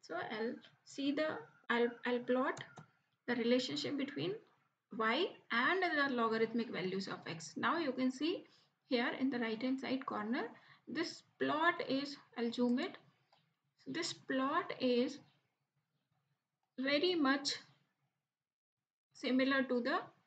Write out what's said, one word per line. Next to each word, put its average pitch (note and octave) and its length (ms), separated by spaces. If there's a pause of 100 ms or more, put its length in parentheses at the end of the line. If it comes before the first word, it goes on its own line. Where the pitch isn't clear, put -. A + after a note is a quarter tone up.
So - 140
I'll A#3 380 (300)
see C#4+ 280
the, D#4 160 (420)
I'll, A#3 180 (160)
I'll B3 140
plot B3+ 440 (640)
the A3 100
relationship B3 600
between C4+ 380 (640)
y A#3+ 300 (220)
and D4 320
the D4 320
logarithmic A3+ 560
values F#3+ 380
of F#3 180
x. - 300
Now B3+ 220
you D4 140
can B3+ 180
see D#4+ 340 (440)
here B3 300
in C4 120
the A#3+ 80
right A3+ 220
hand C4 200
side C4 240
corner, A3 380 (440)
this - 360 (180)
plot D#4 480
is, C#4+ 280 (200)
I'll A#3 160
zoom B3 280
it. - 180 (880)
This D#4 260
plot C#4 680
is B3+ 400 (1600)
very C#4+ 360
much C#4 400 (1600)
similar C4 480
to B3+ 180
the C#4 200 (260)